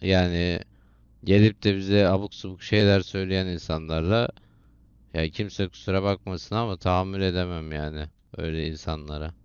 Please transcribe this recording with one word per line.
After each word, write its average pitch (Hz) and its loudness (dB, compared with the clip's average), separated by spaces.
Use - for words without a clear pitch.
yani 87 2
gelip 104 6
de 98 2
bize 98 4
abuk 95 0
subuk 95 -12
şeyler 101 4
söyleyen 95 -2
insanlarla 82 -2
ya 80 -2
kimse 101 -4
kusura 95 -2
bakmasın 98 -4
ama 110 -2
tahammül 95 0
edemem 87 -2
yani 76 -6
öyle 80 -4
insanlara. 78 -8